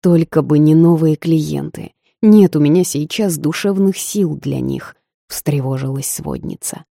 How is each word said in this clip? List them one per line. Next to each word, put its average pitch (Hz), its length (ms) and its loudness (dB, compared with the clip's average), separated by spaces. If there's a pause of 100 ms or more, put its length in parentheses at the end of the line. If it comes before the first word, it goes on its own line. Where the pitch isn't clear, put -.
"Только 165 400 2
бы 147 160 0
не 151 160 4
новые 165 420 4
клиенты. 151 760 -4 (300)
Нет 208 320 6
у 151 40 2
меня 156 240 2
сейчас 165 540 -4
душевных 190 600 -2
сил 180 380 -4
для 135 240 -6
них", 65 360 -8 (320)
встревожилась 135 800 -6
сводница. - 840 -10